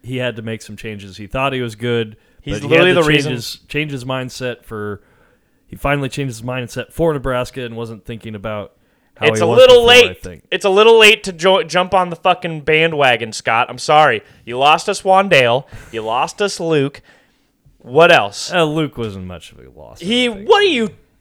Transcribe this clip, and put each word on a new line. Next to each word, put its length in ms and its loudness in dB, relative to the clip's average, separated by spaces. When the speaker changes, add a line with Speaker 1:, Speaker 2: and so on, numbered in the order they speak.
Speaker 1:
he 160 -10
had 180 -6
to 60 -14
make 180 -10
some 160 -18
changes. 400 -16
He 100 -16
thought 280 -4
he 80 -4
was 120 -8
good, 440 -4
Speaker 2:
He's 180 -8
Speaker 1:
but 40 -12
he 40 -8
Speaker 2:
literally 220 4
Speaker 1:
had 60 2
to 60 4
Speaker 2:
the 60 2
Speaker 1:
change 80 4
Speaker 2:
reason 160 0
Speaker 1:
his, 240 -10
change 240 -6
his 120 -10
mindset 600 -10
for, 380 -10
he 100 -18
finally 340 -4
changed 260 -8
his 60 -18
mindset 500 -10
for 220 0
Nebraska 500 -6
and 120 -12
wasn't 280 -12
thinking 300 -14
about 400 -10
how 120 -2
Speaker 2:
It's 120 0
Speaker 1:
he 40 2
Speaker 2:
a 40 0
Speaker 1:
was 80 2
Speaker 2:
little 200 8
Speaker 1:
before, 120 6
Speaker 2:
late. 220 6
Speaker 1:
I 40 -12
think. 360 -18
Speaker 2:
It's 160 -6
a 40 2
little 280 6
late 260 4
to 80 -10
jo-, 300 0
jump 320 -2
on 160 0
the 60 -10
fucking 440 -2
bandwagon, 720 0
Scott. 380 -2
I'm 80 -14
sorry. 440 2
You 140 -8
lost 320 2
us 100 -6
Wandale. 640 2
You 120 -8
lost 400 -4
us 180 -4
Luke. 400 -2
What 340 4
else? 400 0
Speaker 1:
Uh, 120 2
Luke 340 -4
wasn't 280 -10
much 260 -18
of 80 -20
a 100 -20
loss, 320 -20
I 20 -16
Speaker 2:
He, 220 0
Speaker 1:
don't 120 -4
think. 100 -14
Speaker 2:
what 140 6
are 40 2
you 240 -2